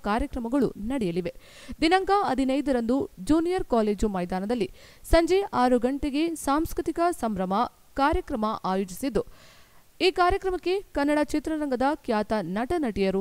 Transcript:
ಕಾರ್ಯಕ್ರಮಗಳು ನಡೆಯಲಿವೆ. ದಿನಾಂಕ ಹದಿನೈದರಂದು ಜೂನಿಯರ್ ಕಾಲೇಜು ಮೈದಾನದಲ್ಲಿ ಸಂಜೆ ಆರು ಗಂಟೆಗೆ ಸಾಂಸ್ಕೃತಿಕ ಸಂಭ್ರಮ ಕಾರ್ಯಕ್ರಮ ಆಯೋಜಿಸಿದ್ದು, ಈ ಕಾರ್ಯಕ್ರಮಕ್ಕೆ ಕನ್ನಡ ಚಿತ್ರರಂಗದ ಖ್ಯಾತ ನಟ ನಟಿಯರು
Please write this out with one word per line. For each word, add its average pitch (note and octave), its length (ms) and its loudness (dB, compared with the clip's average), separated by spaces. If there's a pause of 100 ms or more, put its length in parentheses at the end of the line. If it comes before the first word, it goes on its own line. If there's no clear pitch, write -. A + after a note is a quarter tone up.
ಕಾರ್ಯಕ್ರಮಗಳು A#3+ 600 0 (220)
ನಡೆಯಲಿವೆ. F3+ 440 -2 (480)
ದಿನಾಂಕ F#4 280 4 (200)
ಹದಿನೈದರಂದು C4 680 0 (320)
ಜೂನಿಯರ್ E4+ 460 2
ಕಾಲೇಜು G#3+ 400 2
ಮೈದಾನದಲ್ಲಿ F#3+ 540 -2 (440)
ಸಂಜೆ E4+ 260 4 (220)
ಆರು B3 160 4 (100)
ಗಂಟೆಗೆ C#4+ 360 -2 (220)
ಸಾಂಸ್ಕೃತಿಕ D#4 540 -2 (220)
ಸಂಭ್ರಮ F#3+ 320 -2 (480)
ಕಾರ್ಯಕ್ರಮ C#4+ 440 0 (240)
ಆಯೋಜಿಸಿದ್ದು, G3 540 -2 (760)
ಈ F4 80 4 (100)
ಕಾರ್ಯಕ್ರಮಕ್ಕೆ F#4 560 2 (220)
ಕನ್ನಡ D4 220 2 (140)
ಚಿತ್ರರಂಗದ D4 540 -2 (180)
ಖ್ಯಾತ G#3+ 280 0 (220)
ನಟ B3 180 -2 (120)
ನಟಿಯರು G3 360 0